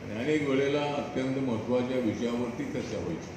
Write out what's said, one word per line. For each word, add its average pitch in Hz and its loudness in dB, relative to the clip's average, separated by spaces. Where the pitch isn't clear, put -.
आणि 104 -6
अनेक 143 2
वेळेला 143 4
अत्यंत 131 -2
महत्त्वाच्या 123 2
विषयावरती 120 0
चर्चा 110 -2
व्हायची. 85 -4